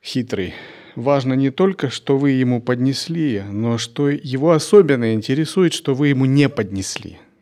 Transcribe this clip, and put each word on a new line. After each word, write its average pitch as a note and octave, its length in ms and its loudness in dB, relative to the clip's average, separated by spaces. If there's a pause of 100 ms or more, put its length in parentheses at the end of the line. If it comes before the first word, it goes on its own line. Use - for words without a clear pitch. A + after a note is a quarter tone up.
хитрый. G#2 500 -4 (420)
Важно C3 380 0
не C3+ 180 0
только, F#3 380 0
что - 280 -2
вы C#3 140 2
ему B2+ 300 0
поднесли, B2+ 880 -2
но A2+ 280 -2
что C#3+ 320 -2
его C#3+ 420 0
особенно C#3+ 640 4
интересует, D3+ 600 0
что - 220 -2
вы C#3+ 140 2
ему C3+ 160 2
не C#3 240 4
поднесли. G2 680 -8 (240)